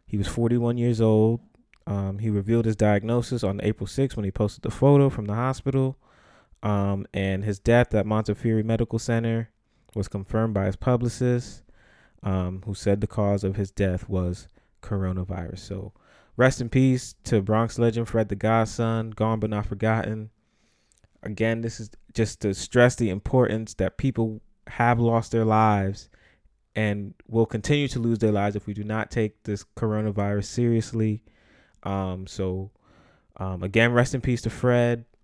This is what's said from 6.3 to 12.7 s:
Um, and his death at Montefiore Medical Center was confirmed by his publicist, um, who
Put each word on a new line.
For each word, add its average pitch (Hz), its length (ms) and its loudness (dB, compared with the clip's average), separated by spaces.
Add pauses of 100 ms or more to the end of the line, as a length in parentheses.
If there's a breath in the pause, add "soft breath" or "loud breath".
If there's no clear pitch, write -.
Um, 98 520 0
and 98 300 -2
his 104 140 -2
death 117 360 4
at 104 100 2
Montefiore 107 580 0
Medical 113 360 -2
Center 113 500 -2 (460)
was 101 120 -2
confirmed 110 460 -2
by 98 140 0
his 98 100 -2
publicist, 123 840 -2 (600 soft breath)
um, 92 440 -2
who 104 80 -6